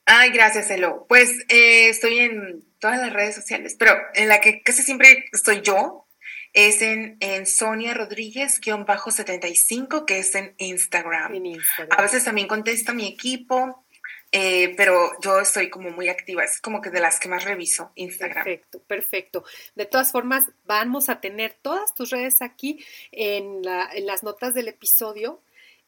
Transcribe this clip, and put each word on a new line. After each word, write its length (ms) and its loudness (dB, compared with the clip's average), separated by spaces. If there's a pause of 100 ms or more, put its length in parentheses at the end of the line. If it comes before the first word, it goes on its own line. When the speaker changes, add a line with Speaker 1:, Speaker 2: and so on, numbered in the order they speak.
Speaker 1:
Ay, 240 8
gracias, 400 2
Elo. 400 0
Pues, 220 8 (180)
eh, 400 8
estoy 300 0
en 440 -4 (160)
todas 200 -2
las 140 -6
redes 200 -2
sociales, 460 -8
pero 180 6 (160)
en 140 2
la 120 6
que 220 4
casi 220 0
siempre 480 6
estoy 300 0
yo 460 0 (460)
es 300 6
en, 360 -4
en 280 -6
Sonia 480 -2
Rodríguez 680 -6
guion 240 -4
bajo 240 0
setenta 380 -6
y 80 -6
cinco, 500 -2
que 140 -2
es 160 -4
en 240 -8
Instagram. 720 -6
Speaker 2:
En 140 -8
Instagram. 520 -2
Speaker 1:
A 40 4
veces 200 0
también 240 -2
contesta 460 -4
mi 140 -6
equipo, 800 -6 (460)
eh, 440 0
pero 360 4 (100)
yo 180 2
estoy 300 -2
como 220 -14
muy 180 -6
activa, 340 -6
es 160 -6
como 220 -8
que 80 -12
de 100 -4
las 200 0
que 100 -8
más 140 -6
reviso 520 -6
Instagram. 480 -10
Speaker 2:
Perfecto, 400 -12
perfecto. 640 -8 (300)
De 100 -8
todas 260 0
formas, 360 -2 (180)
vamos 440 -2
a 120 -6
tener 400 -8
todas 320 -6
tus 160 -10
redes 320 0
aquí 420 -10 (280)
en 500 -6
la, 320 -6
en 120 -8
las 180 -6
notas 300 -8
del 140 -4
episodio. 760 -4 (440)